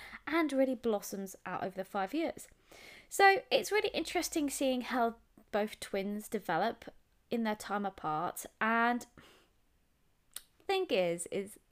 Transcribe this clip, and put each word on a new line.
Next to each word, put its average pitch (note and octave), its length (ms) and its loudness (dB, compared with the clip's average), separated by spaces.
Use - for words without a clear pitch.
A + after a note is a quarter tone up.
and D#4 260 2
really C4 220 4
blossoms G3+ 600 -2
out F#3 180 -4
over F#3 120 -6
the F#3+ 80 -6
five F#3+ 300 -4
years. D#4+ 340 -4
So G4 420 8
it's - 200 4
really G#4 180 2
interesting D#4+ 600 -2
seeing C4 320 0
how A#3 340 0
both G#3+ 260 -2
twins G#3 480 -4
develop F#3+ 560 -2
in A#3 120 0
their G#3+ 120 0
time G3+ 300 -4
apart. D#3+ 600 -4
And A#3 460 2
thing F#4+ 220 0
is, F3 420 0
is, G3+ 260 -6